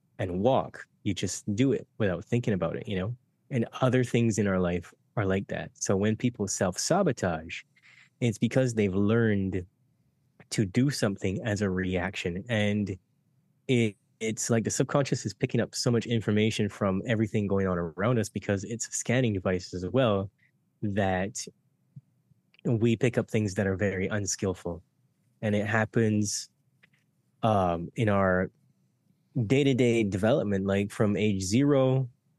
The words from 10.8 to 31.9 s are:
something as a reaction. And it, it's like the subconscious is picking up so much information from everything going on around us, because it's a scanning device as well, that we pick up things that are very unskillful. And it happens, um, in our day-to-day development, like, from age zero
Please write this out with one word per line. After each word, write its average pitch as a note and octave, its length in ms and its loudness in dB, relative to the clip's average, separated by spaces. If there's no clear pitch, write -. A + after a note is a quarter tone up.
something G2+ 520 -2
as G#2 180 -2
a G2+ 80 0
reaction. F#2 800 -4
And G#2 480 -2
it, A#2 280 2
it's - 300 -4
like A2+ 140 2
the A2+ 80 -2
subconscious - 540 0
is G#2+ 80 -6
picking - 260 -2
up - 160 -2
so - 160 0
much A#2 140 2
information G#2+ 640 2
from F#2+ 360 -2
everything G#2+ 420 0
going G2 200 2
on F2+ 100 0
around F#2+ 420 0
us, G2+ 100 -2
because G2 340 -2
it's A2+ 240 -8
a - 40 -16
scanning B2+ 420 0
device F#2 400 -2
as F2+ 180 -6
well, G#2+ 400 2
that G2 640 -2
we A#2 300 2
pick A#2+ 220 0
up A2 120 0
things G#2+ 260 -2
that G2+ 120 0
are F#2+ 80 0
very F#2+ 320 -2
unskillful. F#2 760 -4
And G#2+ 140 0
it G2+ 120 0
happens, G#2+ 840 0
um, F2+ 540 2
in F2+ 120 0
our F#2+ 420 2
day-to-day B2+ 560 4
development, G2 640 0
like, G2 260 0
from G#2 260 0
age G2+ 240 0
zero C3 640 2